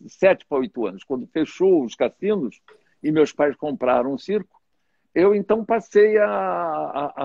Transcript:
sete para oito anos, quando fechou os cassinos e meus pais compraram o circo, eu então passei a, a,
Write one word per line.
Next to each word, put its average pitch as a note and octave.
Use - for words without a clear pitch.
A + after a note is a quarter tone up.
sete -
para D3
oito A#2+
anos, F#2
quando B2+
fechou E3+
os A2+
cassinos E3
e D3+
meus D#3
pais D3
compraram B2+
o C3
circo, G3
eu G3
então G#3
passei G#3+
a, G#3
a, F3